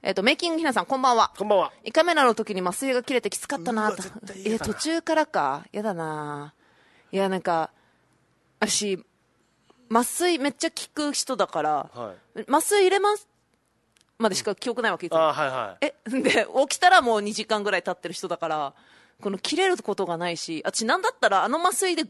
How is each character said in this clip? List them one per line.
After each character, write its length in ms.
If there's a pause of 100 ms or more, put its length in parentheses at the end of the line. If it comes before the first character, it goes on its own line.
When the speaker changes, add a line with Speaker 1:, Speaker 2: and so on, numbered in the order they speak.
Speaker 1:
え 100
っ 40
と、 80
メ 80
イ 60
キ 120
ン 40
グ 40
ひ 80
な 80
さ 80
ん、 60
こ 100
ん 60
ば 80
ん 40
は。 220
Speaker 2:
こ 80
ん 20
ば 100
ん 20
は。 120 (120)
Speaker 1:
胃 80
カ 120
メ 120
ラ 80
の 100
時 220
に 60
麻 120
酔 220
が 80
切 100
れ 80
て 80
き 80
つ 100
か 100
っ 40
た 100
な 200
と。 20
Speaker 2:
う 40
わ、 40
絶 100 (140)
対 160
嫌 160
だ 80
な。 60
Speaker 1:
え、 20
途 60
中 240
か 100
ら 140
か。 440
や 120
だ 100
な。 640 (540)
い 60
や、 140
な 80
ん 40
か、 280 (920)
私、 440 (880)
麻 140
酔 360
め 100
っ 20
ち 140
ゃ 40
効 60 (180)
く 200
人 220
だ 120
か 140
ら、 320
Speaker 2:
は 200 (220)
い。 160
Speaker 1:
「麻 100
酔 220
入 60
れ 100
ま 160
す」 120 (920)
ま 100
で 60
し 80
か 120
記 140
憶 120
な 80
い 20
わ 60
け、 100
い 20
つ 40
も。 60
Speaker 2:
あ、 140
は 120
い 40
は 320
い。 40
Speaker 1:
え、 80 (280)
で、 260 (200)
起 100
き 20
た 100
ら 120
も 160
う 40
二 120
時 120
間 180
ぐ 80
ら 60
い 60
経 80
っ 60
て 100
る 60
人 140
だ 100
か 100
ら、 260 (480)
こ 80
の 80
切 200
れ 100
る 140
こ 140
と 100
が 120
な 120
い 80
し、 280
私 200
な 120
ん 40
だ 80
っ 100
た 100
ら 140
あ 60
の 160
麻 120
酔 180
で、 140